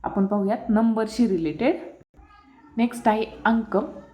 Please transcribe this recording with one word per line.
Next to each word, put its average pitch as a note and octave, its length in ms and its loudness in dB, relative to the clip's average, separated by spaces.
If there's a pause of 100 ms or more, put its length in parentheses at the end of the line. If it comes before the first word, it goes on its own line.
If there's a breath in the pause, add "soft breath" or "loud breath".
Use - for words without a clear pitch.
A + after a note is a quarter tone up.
आपण G3 220 0
पाहूयात G#3 440 -2
नंबरशी A3 580 2
रिलेटेड. F3+ 480 0 (1000)
नेक्स्ट A#3 300 0
आहे A3 180 2 (200)
अंक A3 320 2 (360)